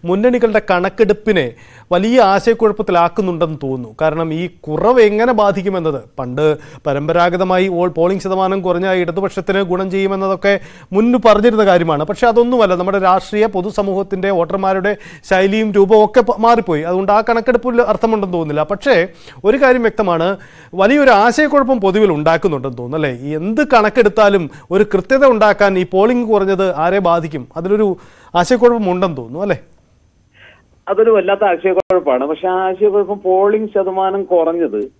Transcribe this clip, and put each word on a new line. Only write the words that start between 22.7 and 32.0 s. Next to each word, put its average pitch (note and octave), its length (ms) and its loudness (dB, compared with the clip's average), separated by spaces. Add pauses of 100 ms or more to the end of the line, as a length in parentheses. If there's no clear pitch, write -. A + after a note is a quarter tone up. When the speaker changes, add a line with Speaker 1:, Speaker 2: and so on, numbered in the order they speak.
Speaker 1:
തോന്നുന്നു, C#3 300 -4
അല്ലേ? C3+ 280 -8
എന്ത് G#3+ 320 -2
കണക്കെടുത്താലും G#3 840 2 (200)
ഒരു G3 140 2
കൃത്യത C4 420 0
ഉണ്ടാക്കാൻ G#3 520 2
ഈ F3+ 140 -2
പോളിംഗ് A3+ 360 0
കുറഞ്ഞത് F#3+ 480 0
ആരെ F3 220 0
ബാധിക്കും? E3 580 -2
അതിലൊരു F#3+ 400 -2 (380)
ആശയക്കുഴപ്പം A3 580 2
ഉണ്ടെന്ന് F3+ 240 -2
തോന്നുന്നു, B2+ 240 -12
അല്ലേ? F#3+ 180 -2 (1300)
Speaker 2:
അതൊരു G#3+ 220 4
വല്ലാത്ത G3 340 0
ആശയക്കുഴപ്പമാണ്. F3 800 0